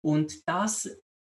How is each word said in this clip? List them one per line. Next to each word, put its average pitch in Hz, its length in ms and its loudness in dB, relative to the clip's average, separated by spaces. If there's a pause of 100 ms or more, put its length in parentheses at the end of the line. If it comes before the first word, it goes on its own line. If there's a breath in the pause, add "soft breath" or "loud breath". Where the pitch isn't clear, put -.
Und 151 460 0
das 196 400 -2 (500)